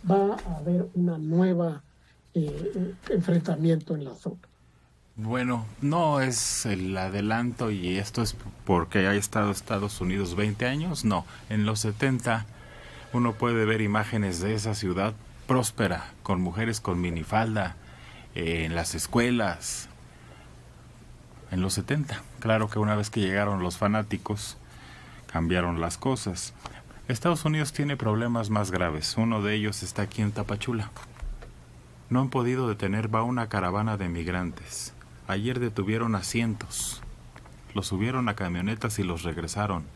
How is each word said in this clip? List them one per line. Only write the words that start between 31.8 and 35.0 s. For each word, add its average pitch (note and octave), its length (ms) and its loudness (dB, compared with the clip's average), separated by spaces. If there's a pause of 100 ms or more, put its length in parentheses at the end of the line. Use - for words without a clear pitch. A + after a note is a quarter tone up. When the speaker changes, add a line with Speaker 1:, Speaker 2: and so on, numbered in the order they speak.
Speaker 2:
No B2 100 4
han C3+ 100 2
podido B2+ 380 2
detener, G#2+ 460 0
va A2+ 100 4
una A#2+ 240 0
caravana G#2 480 0
de F#2+ 140 -2
migrantes. F2 840 -4 (320)